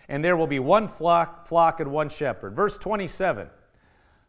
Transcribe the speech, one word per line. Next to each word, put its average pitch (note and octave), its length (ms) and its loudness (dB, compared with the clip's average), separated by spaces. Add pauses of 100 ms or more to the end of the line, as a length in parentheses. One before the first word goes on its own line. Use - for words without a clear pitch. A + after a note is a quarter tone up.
"And D3 160 -4
there F3 120 4
will D#3+ 100 2
be C#3 120 -2
one F#3 300 2
flock, E3+ 580 0
flock E3 340 2
and C#3 120 -4
one D3+ 160 0
shepherd." A2 480 -6
Verse G3 220 0
twenty-seven, F3+ 720 -4 (800)